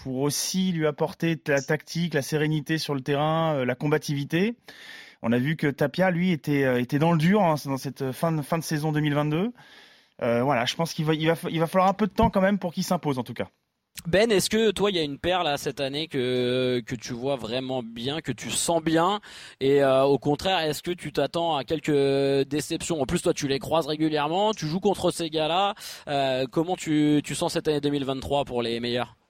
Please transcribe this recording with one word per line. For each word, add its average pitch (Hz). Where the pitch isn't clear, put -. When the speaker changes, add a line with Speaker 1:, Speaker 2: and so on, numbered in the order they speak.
Speaker 1:
pour 131
aussi 185
lui 156
apporter 156
la 139
tactique, 160
la 139
sérénité 156
sur 151
le 135
terrain, 156
euh, 127
la 123
combativité ? 151
On 113
a 120
vu 143
que 156
Tapia, 151
lui, 180
était, 143
euh, 127
était 135
dans 160
le 170
dur, 190
hein, 160
dans 139
cette 135
fin 165
de, 156
fin 165
de 160
saison 156
deux 151
mille 151
vingt-deux. 151
Euh, 117
voilà, 123
je -
pense 165
qu'il 160
va, 160
il 156
va 165
fa-, 170
il 165
va 165
falloir 185
un 196
peu 214
de 190
temps 226
quand 196
même 196
pour 175
qu'il 190
s'impose, 151
en 123
tout 120
cas. 101
Speaker 2:
Ben, 202
est-ce 185
que 220
toi, 190
il 196
y 170
a 160
une 139
paire 175
là 143
cette 135
année 143
que, 127
que 135
tu 123
vois 131
vraiment 127
bien, 117
que 135
tu 117
sens 165
bien, 165
et, 139
euh, 135
au 139
contraire, 165
est-ce 156
que 175
tu 175
t'attends 160
à 135
quelques 139
déceptions ? 151
En 131
plus, 175
toi, 170
tu 147
les 135
croises 156
régulièrement, 156
tu 185
joues 165
contre 180
ces 165
gars-là. 160
Euh, 135
comment 170
tu, 151
tu 147
sens 165
cette -
année 151
deux 143
mille 143
vingt-trois 135
pour 123
les 117
meilleurs ? 120